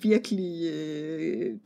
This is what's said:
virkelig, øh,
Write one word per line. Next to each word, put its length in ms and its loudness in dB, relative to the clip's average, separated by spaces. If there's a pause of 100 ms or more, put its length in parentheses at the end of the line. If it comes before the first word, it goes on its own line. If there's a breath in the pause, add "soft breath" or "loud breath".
virkelig, 720 2
øh, 720 -4 (200)